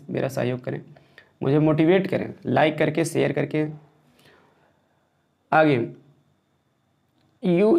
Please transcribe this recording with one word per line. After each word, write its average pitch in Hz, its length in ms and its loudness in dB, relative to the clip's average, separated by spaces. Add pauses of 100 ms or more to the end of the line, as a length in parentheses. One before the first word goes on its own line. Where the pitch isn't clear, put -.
मेरा - 180 -4
सहयोग 127 360 -4
करें, - 180 -8 (640)
मुझे 139 160 2
motivate 160 480 2
करें, - 260 -6 (120)
like 147 320 0
करके, 156 280 0
share 139 260 -2
करके। 143 360 -4 (1900)
आगे, 151 360 4 (1500)
you 196 360 2